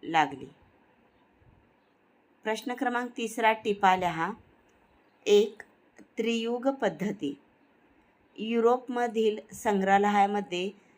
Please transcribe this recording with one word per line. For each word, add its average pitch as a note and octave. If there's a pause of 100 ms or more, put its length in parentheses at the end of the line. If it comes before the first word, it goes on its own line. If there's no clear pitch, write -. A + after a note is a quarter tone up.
लागली. D#3+ (2000)
प्रश्न A3
क्रमांक B3
तिसरा A3+
टिपा G3+
लिहा. E3+ (920)
एक, G#3 (560)
त्रियुग A#3
पद्धती. G3 (1000)
युरोपमधील A3+ (140)
संग्रहालयामध्ये G3+ (260)